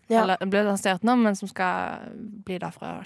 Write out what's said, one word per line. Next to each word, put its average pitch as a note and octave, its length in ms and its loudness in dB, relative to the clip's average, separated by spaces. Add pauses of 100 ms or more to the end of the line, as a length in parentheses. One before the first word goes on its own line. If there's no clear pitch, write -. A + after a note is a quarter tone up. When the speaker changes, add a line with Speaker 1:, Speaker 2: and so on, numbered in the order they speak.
Speaker 1:
Ja. A3+ 160 6
Speaker 2:
Eller F#3 180 2
ble G3 240 2
lansert G3 400 0
nå, B3 80 6
men G#3+ 240 4
som G3 80 -8
skal F#3 640 -4 (340)
bli F#3 160 -6
da E3+ 100 -6
fra - 360 -10